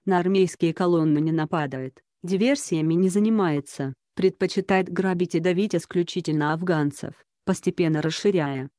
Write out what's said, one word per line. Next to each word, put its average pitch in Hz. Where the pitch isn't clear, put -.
на 185
армейские 175
колонны 165
не 160
нападает, 151
диверсиями 180
не 185
занимается, 175
предпочитает 185
грабить 185
и 165
давить 180
исключительно 165
афганцев, 160
постепенно 170
расширяя, 151